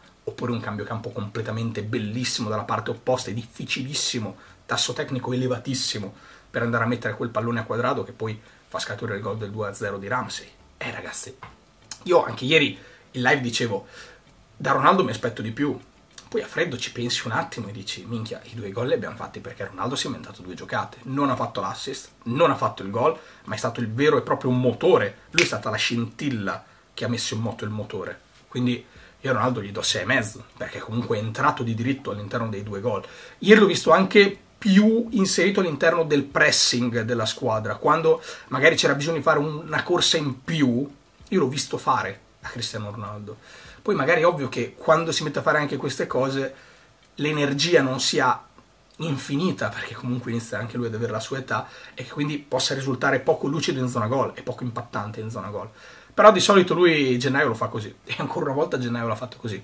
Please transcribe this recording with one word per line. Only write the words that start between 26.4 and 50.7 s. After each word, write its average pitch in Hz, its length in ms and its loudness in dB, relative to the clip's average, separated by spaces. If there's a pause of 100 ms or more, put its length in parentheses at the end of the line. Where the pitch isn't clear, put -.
che - 100 -6
ha 113 40 -2
messo 117 260 -2
in 110 80 -2
moto 113 220 -4
il 107 80 -6
motore." 98 480 -8 (280)
Quindi 123 380 -2 (360)
io 135 100 -4
a - 20 4
Ronaldo 117 260 2
gli 101 120 -8
do 92 100 -4
sei 90 220 -2
e - 20 -6
mezzo, 120 400 -2 (100)
perché - 220 -10
comunque 113 400 -4
è - 20 -4
entrato 123 440 0
di 117 100 -2
diritto 127 380 -2
all'interno 104 360 -4
dei 101 140 -6
due 101 180 -8
gol. 101 240 -2 (360)
Ieri 208 200 10
l'ho 214 60 10
visto 170 240 2
anche 196 480 8 (180)
più 220 540 6
inserito 196 520 2
all'interno 165 420 2
del 147 220 2
pressing 123 760 2
della 113 240 -2
squadra, 107 520 -2
quando 160 440 4 (280)
magari 147 260 4
c'era 147 180 2
bisogno 147 240 -2
di 139 60 -4
fare 156 160 4
un-, 151 260 -4
una 151 160 -4
corsa 170 360 2
in 139 260 -4
più, 143 520 0 (320)
io 196 120 2
l'ho 139 100 2
visto - 300 -4
fare 104 400 0 (220)
a - 80 -12
Cristiano 107 420 -6
Ronaldo. 104 460 -10 (440)
Poi 208 140 0
magari 156 260 4
è 165 60 6
ovvio 143 220 2
che 120 240 -4
quando 160 400 2
si 156 100 -2
mette 147 160 -2
a - 20 -2
fare 151 160 4
anche 147 200 0
queste 131 280 -4
cose 135 480 -2 (600)
l'energia 151 680 2
non 127 200 0
sia - 440 2 (520)
infinita, 143 720 -2
perché - 260 -10
comunque 123 360 -6
inizia 113 280 -4
anche 113 160 -8